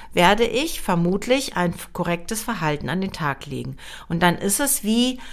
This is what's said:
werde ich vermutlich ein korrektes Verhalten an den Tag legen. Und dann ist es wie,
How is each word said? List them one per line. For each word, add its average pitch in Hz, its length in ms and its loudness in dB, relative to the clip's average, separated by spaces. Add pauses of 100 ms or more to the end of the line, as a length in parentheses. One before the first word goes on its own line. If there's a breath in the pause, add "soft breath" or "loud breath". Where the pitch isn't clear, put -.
(120)
werde 202 320 6
ich - 360 0
vermutlich 196 760 0
ein 175 180 0 (180)
korrektes 170 500 -4
Verhalten 160 460 -2
an 175 120 -2
den 190 120 -4
Tag 147 340 -4
legen. 131 300 -8 (320 loud breath)
Und 170 140 0
dann 170 140 6
ist 196 240 0
es - 220 0
wie, 240 380 2 (120)